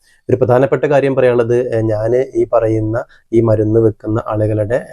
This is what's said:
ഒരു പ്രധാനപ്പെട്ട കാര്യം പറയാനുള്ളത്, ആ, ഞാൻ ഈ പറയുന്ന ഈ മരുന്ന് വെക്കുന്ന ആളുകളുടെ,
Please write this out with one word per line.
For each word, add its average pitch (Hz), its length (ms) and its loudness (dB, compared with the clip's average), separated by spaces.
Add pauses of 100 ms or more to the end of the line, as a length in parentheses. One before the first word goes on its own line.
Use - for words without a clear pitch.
(300)
ഒരു - 60 2
പ്രധാനപ്പെട്ട 127 480 2
കാര്യം 139 300 2
പറയാനുള്ളത്, 120 640 0
ആ, 110 40 0
ഞാൻ 110 360 -2 (180)
ഈ 117 180 0
പറയുന്ന 110 520 0 (280)
ഈ 113 80 4
മരുന്ന് 110 400 2
വെക്കുന്ന 107 460 -2
ആളുകളുടെ, 107 680 -2